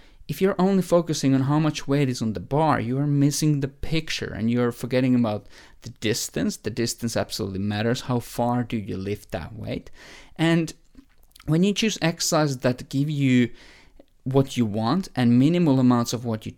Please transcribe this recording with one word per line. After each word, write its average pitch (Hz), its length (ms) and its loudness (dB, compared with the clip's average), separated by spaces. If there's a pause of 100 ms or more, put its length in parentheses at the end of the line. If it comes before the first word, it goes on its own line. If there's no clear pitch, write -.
(280)
if - 140 -6
you're 190 180 2
only 190 220 4
focusing 165 520 2
on 135 80 2
how 147 160 2
much 151 300 0
weight 139 220 2
is 123 100 -6
on 110 140 -2
the 90 60 -8
bar, 143 380 0
you 117 200 -2
are 143 80 0
missing 143 540 2
the 139 80 -2
picture - 680 -6
and 113 140 0
you're 120 220 2
forgetting 127 420 0
about 107 320 0 (340)
the 117 100 -14
distance. - 680 -2
The - 100 -10
distance 117 480 -4
absolutely 98 440 -4
matters. 104 420 -2
How 123 180 -2
far 120 440 -2
do 120 120 -6
you 101 220 -6
lift 101 320 -6
that - 260 -10
weight? - 340 -10 (460)
And 165 380 0 (720)
when 160 160 2
you 202 100 4
choose 208 300 -2
exercises 156 560 0
that 123 320 -2
give 139 180 0
you 131 400 4 (840)
what 135 240 2
you 120 100 2
want 113 500 -2
and 120 220 6
minimal 151 420 4
amounts 123 320 4
of 120 120 -4
what 113 200 -6
you 98 140 -10